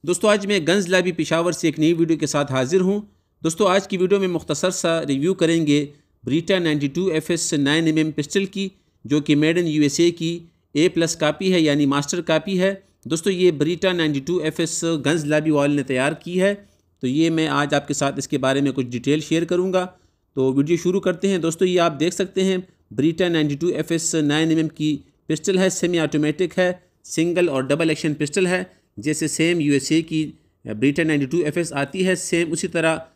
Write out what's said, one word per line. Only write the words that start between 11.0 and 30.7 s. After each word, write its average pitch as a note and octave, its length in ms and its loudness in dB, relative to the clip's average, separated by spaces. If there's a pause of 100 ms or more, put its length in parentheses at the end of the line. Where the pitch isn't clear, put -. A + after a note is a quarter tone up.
कापी D#3 360 0
है, F3 120 4
यानी D3 240 2
मास्टर C#3+ 340 -2
कापी E3 360 0
है। F#3+ 280 0 (220)
दोस्तों, E3 260 -2
ये F3+ 200 4
Brita E3 400 0
नाइंटी D3+ 280 0
टू F3 200 -2
एफ़ D#3+ 220 -4
एस - 220 -4
गंज D#3 420 0
लाबी D3+ 240 0
वाले D3 240 2
ने C#3+ 80 0
तैयार C3+ 320 -2
की F3 240 -6
है, G3+ 300 0 (340)
तो C3 40 -4
ये D#3 240 2
मैं D#3+ 180 0
आज C#3+ 260 0
आपके C#3+ 200 -2
साथ C#3+ 240 0
इसके C#3 200 -4
बारे C3+ 220 0
में C#3 120 0
कुछ C3 140 -2
डिटेल B2+ 340 -2
शेयर D#3+ 240 -2
करूँगा। F3+ 400 0 (520)
तो C3 160 2
वीडियो D3 260 2
शुरू F#3 220 0
करते F3+ 280 -2
हैं। F#3+ 120 2
दोस्तों, E3 280 0
ये F3+ 100 2
आप E3+ 140 2
देख D#3 200 -2
सकते F#3+ 300 -2
हैं F#3 260 0 (260)
Brita D#3+ 280 0
नाइंटी D#3 340 2
टू E3+ 140 -2
एफ़ D#3+ 220 -4
एस E3+ 220 -2
नाइन D#3 380 2
एम D#3+ 60 4
एम D#3+ 100 0
की D3+ 360 -4 (240)
पिस्टल F3+ 300 0
है, F#3+ 120 4
सेमी F3 280 -2
ऑटोमेटिक D3+ 600 0
है, F3+ 280 -2 (180)
सिंगल E3+ 440 0
और C3+ 180 -2
डबल D#3+ 240 2
एक्शन D3+ 240 -2
पिस्टल D3 320 0
है। F#3 240 -2 (280)
जैसे D3+ 300 -2
सेम E3 320 2
यूएसए D3 420 2
की D#3 300 -4 (340)
Brita C3 340 0